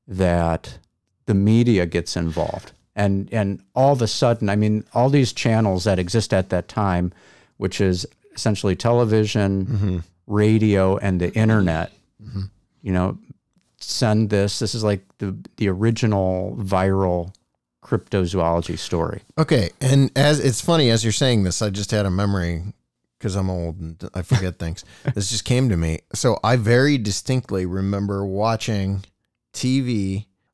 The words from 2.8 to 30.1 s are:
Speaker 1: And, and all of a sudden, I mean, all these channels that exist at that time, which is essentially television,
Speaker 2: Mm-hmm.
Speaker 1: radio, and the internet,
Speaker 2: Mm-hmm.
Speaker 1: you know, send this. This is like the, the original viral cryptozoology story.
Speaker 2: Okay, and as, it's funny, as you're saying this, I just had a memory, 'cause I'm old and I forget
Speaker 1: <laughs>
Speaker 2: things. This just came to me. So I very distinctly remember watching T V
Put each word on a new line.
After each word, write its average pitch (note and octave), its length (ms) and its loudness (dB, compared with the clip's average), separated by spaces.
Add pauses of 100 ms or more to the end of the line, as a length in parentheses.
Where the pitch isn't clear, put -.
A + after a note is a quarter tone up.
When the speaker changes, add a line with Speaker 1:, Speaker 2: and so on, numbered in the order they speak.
Speaker 1:
And, G2 380 0
and G2 280 -2 (140)
all C3+ 180 4
of B2 80 0
a A2 60 2
sudden, A2+ 420 0
I G2+ 60 0
mean, G#2+ 380 0
all B2 160 2
these C#3 240 2
channels G#2+ 500 2
that F#2+ 160 2
exist F#2+ 340 0
at F#2 160 0
that F2+ 200 -2
time, F2+ 420 0 (460)
which F#2+ 240 -4
is F#2 260 0 (260)
essentially G2+ 420 -2
television, G#2+ 920 2
Speaker 2:
Mm-hmm. G2+ 320 -2 (280)
Speaker 1:
radio, G#2 720 4
and F#2+ 220 0
the F2+ 160 -2
internet, G2 560 2 (320)
Speaker 2:
Mm-hmm. G2 180 -10 (400)
Speaker 1:
you G2 120 -6
know, F2+ 240 0 (640)
send G#2+ 500 0
this. G2+ 300 0
This G#2+ 140 -4
is A2+ 100 -4
like G#2 180 0 (180)
the, G2 160 -6 (220)
the G#2+ 120 0
original F#2+ 880 0
viral F#2+ 760 0 (500)
cryptozoology F2 920 -2
story. E2 440 -4 (160)
Speaker 2:
Okay, C#3+ 320 2 (100)
and C3+ 360 4
as, C#3+ 240 2
it's B2+ 220 0
funny, D#3+ 280 2
as A2+ 140 2
you're A2 100 0
saying A#2+ 300 2
this, F#2 180 -2
I G#2 80 -2
just G2+ 220 -6
had G#2 140 0
a F#2+ 60 0
memory, F2+ 520 -2 (560)
'cause G2 160 -4
I'm F#2+ 140 -2
old E2+ 300 -4
and E2 340 -12
I F#2+ 100 -6
forget F#2 360 -2
Speaker 1:
<laughs> - 0 -
Speaker 2:
things. E2+ 240 -8 (300)
This G2+ 160 -4
just A2+ 160 -6
came B2+ 240 0
to F#2 80 0
me. D#2+ 220 -2 (140)
So - 300 0
I A#2 120 2
very B2+ 420 2
distinctly G#2 680 -4
remember G2 600 -4
watching G2 760 -2 (500)
T B2+ 280 0
V G#2 460 -2 (260)